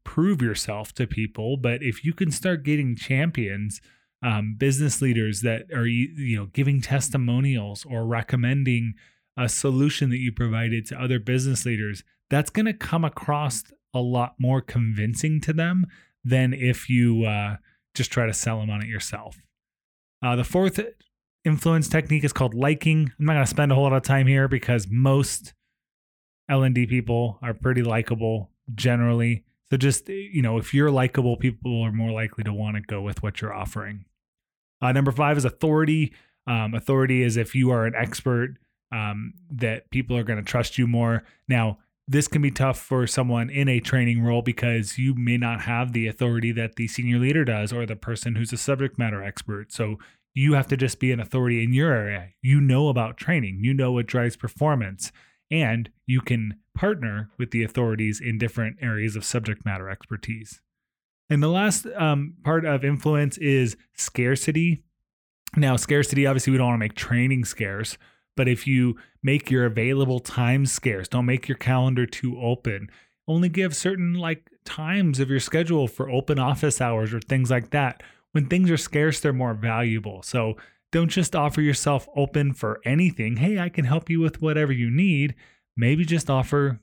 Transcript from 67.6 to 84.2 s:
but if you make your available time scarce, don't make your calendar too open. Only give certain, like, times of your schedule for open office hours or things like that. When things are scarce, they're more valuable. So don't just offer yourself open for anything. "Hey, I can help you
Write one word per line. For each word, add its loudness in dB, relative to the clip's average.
but 2
if 0
you 2
make 0
your 4
available 0
time 2
scarce, -2
don't 0
make -2
your -2
calendar 2
too -6
open. -4
Only 2
give 0
certain, 0
like, -6
times 0
of 0
your 2
schedule 0
for -6
open 0
office 0
hours 0
or -4
things 0
like 0
that. -2
When 0
things 4
are 4
scarce, 0
they're 2
more 0
valuable. -2
So -2
don't 4
just 0
offer 0
yourself 2
open 0
for -4
anything. 0
"Hey, 2
I -2
can -2
help 0
you 2